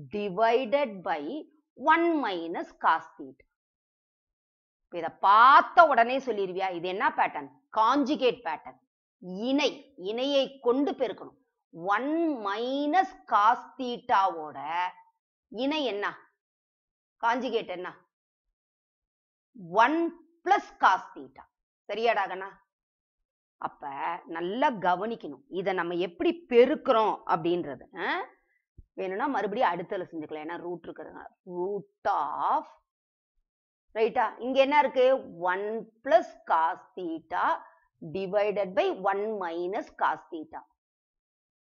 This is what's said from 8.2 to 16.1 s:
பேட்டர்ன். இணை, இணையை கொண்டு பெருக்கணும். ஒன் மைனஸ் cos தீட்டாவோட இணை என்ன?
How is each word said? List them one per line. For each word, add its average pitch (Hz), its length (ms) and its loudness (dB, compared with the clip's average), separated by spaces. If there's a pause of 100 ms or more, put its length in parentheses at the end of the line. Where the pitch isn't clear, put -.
பேட்டர்ன். - 380 -10 (380)
இணை, 233 760 -4
இணையை 247 640 -2
கொண்டு 269 320 0
பெருக்கணும். 185 480 -8 (340)
ஒன் 254 720 -2
மைனஸ் 277 680 -2 (120)
cos 226 340 4 (180)
தீட்டாவோட 170 1000 -2 (680)
இணை 277 360 -2
என்ன? 202 320 -4 (1040)